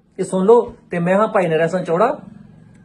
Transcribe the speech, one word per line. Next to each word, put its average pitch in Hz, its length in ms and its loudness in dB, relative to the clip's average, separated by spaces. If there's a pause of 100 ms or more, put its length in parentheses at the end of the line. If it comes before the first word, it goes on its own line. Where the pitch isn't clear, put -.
(180)
ਇਹ 185 60 -4
ਸੁਣ 190 220 -2
ਲਓ। 226 280 4 (160)
ਤੇ 175 80 -6
ਮੈਂ 175 160 0
ਹਾਂ 208 140 2
ਭਾਈ 202 180 0
ਨਰੈਣ 160 200 0
ਸਿੰਘ 175 180 -4
ਚੌੜਾ, 190 360 -2 (640)